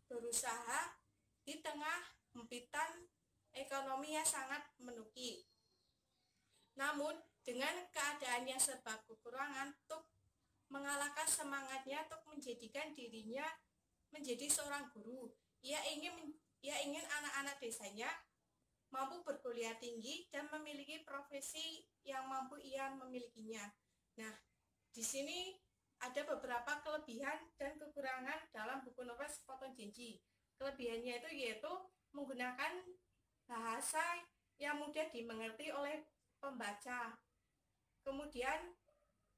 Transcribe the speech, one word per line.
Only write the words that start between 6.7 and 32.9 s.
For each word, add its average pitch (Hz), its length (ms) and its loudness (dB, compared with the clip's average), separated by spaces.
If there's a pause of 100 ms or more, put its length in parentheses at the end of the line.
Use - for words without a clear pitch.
Namun, 294 400 4 (240)
dengan 262 320 2 (160)
keadaan 277 560 4
yang 262 160 4
serba 233 480 2
kekurangan, 269 640 -2 (160)
Tuk 320 160 -4 (640)
mengalahkan 285 560 2
semangatnya 277 800 2
untuk 311 320 -10
menjadikan 269 560 -4
dirinya 226 500 -4 (680)
menjadi 277 320 0
seorang 285 480 4
guru. 233 400 -8 (280)
Ia 285 200 0 (100)
ingin 339 240 -2
men-, 311 240 -8 (220)
ia 269 200 0
ingin 294 240 0
anak-anak 277 560 0
desanya 226 480 -2 (840)
mampu 269 300 0
berkuliah 233 540 0
tinggi 240 560 -4
dan 294 180 -2
memiliki 302 540 -4
profesi 294 800 -4 (160)
yang 262 260 -2
mampu 269 320 0
ia 269 380 0
memilikinya. 226 720 -6 (500)
Nah, 220 140 -4 (560)
di 226 160 -2
sini 349 480 2 (480)
ada 254 260 2
beberapa 262 540 2
kelebihan 302 580 0 (220)
dan 294 160 0
kekurangan 285 720 -2
dalam 240 300 0
buku 247 240 -6
novel 247 240 -4
Sepotong 262 480 -8
Janji. 214 420 -10 (380)
Kelebihannya 247 680 0
itu 320 100 -6
yaitu 262 400 0 (400)
menggunakan 269 680 0 (640)